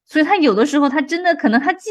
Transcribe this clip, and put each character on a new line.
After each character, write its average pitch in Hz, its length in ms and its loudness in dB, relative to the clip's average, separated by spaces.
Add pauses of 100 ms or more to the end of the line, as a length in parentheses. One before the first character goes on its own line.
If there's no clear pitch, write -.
所 311 160 -2
以 302 40 2
他 381 100 0
有 285 180 2
的 220 120 2
时 285 120 -2
候 285 120 2
他 294 120 -2
真 339 220 -6
的 339 120 0
可 - 120 -4
能 226 140 2
他 330 100 -2
记 370 200 -10